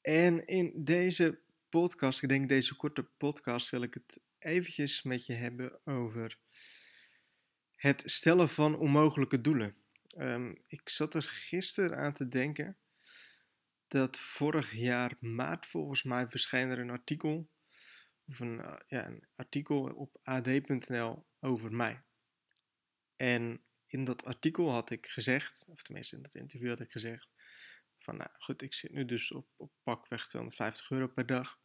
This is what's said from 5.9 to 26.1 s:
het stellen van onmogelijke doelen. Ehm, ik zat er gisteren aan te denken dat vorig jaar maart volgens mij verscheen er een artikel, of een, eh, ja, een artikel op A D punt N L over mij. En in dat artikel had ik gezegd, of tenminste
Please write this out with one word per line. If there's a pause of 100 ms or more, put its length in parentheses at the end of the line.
het
stellen
van
onmogelijke
doelen. (340)
Ehm, (120)
ik
zat
er
gisteren
aan
te
denken (1120)
dat
vorig
jaar
maart
volgens
mij
verscheen
er
een
artikel, (760)
of
een,
eh,
ja,
een (100)
artikel
op
A
D
punt
N
L (140)
over
mij. (1120)
En (260)
in
dat
artikel
had
ik
gezegd,
of
tenminste